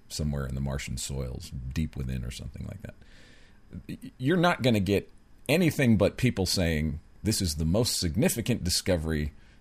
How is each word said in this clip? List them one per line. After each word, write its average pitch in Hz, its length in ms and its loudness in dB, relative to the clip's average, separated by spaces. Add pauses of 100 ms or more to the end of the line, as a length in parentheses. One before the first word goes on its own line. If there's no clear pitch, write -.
somewhere 71 360 -2
in 64 100 -6
the 67 60 -4
Martian 67 360 -4
soils, 67 540 -8 (220)
deep 78 240 -4
within 64 260 -4
or 60 80 -8
something - 360 -12
like - 160 -12
that, - 100 -12 (960)
y-, 85 80 -10 (200)
you're 143 200 0
not 170 240 2
gonna 117 180 4
get 95 300 2 (400)
anything 143 480 4
but 92 200 4
people 117 280 2
saying, 78 540 0 (240)
"This 110 180 0
is 85 140 -2
the 80 100 0
most 104 340 2
significant 113 640 0
discovery 80 720 0 (280)